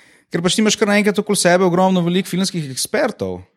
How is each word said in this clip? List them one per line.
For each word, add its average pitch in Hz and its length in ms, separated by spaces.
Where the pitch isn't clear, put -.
Ker 170 80
pač 175 120
ti - 80
imaš 214 140
kar 196 120
naenkrat 202 300
okoli 208 180
sebe 180 280
ogromno 185 380
veliko 180 280
filmskih 170 400
ekspertov. 131 720